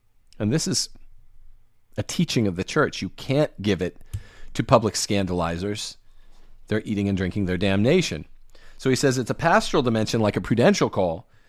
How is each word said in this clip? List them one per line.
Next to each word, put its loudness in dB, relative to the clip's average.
And 0
this 0
is -2
a -4
teaching 0
of -2
the -4
church. 0
You -6
can't -2
give 0
it -4
to -2
public 4
scandalizers. -2
They're 0
eating 0
and 2
drinking -2
their 0
damnation. 2
So 0
he 4
says 2
it's -4
a -2
pastoral 2
dimension, 0
like 2
a 0
prudential 4
call, -2